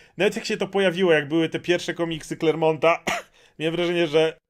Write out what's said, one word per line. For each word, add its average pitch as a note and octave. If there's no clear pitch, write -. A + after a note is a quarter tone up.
nawet G3+
jak G#3+
się G#3+
to G3
pojawiło, F#3
jak D3
były D#3+
te D#3+
pierwsze F3
komiksy E3
Claremonta, D#3+
<coughs> -
miałem D#3+
wrażenie, E3+
że D#3